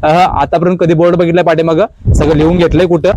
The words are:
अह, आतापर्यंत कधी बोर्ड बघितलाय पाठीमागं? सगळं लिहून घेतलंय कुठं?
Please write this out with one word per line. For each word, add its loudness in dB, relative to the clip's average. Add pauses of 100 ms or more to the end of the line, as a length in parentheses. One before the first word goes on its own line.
अह, 2
आतापर्यंत 0
कधी 0
बोर्ड 2
बघितलाय 0
पाठीमागं? -2
सगळं 0
लिहून 0
घेतलंय 0
कुठं? 0